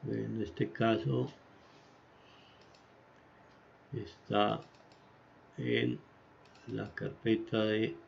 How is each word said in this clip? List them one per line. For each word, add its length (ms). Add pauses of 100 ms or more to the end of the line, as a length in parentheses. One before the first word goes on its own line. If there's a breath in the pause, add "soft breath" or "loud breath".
(100)
En 320
este 280
caso 600 (2750)
está 680 (960)
en 440 (680)
la 300
carpeta 680
de 300 (140)